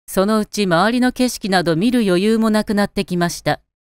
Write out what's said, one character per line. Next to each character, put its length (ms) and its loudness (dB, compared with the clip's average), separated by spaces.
そ 180 0
の 140 0
う 60 -2
ち 180 -4
周 300 2
り 80 0
の 100 2
景 160 0
色 220 -6
な 140 2
ど 120 0
見 160 0
る 120 2
余 200 2
裕 140 2
も 140 0
な 120 0
く 100 -4
な 120 2
っ 40 -6
て 140 -4
き 140 -4
ま 100 0
し 140 -8
た。 180 -4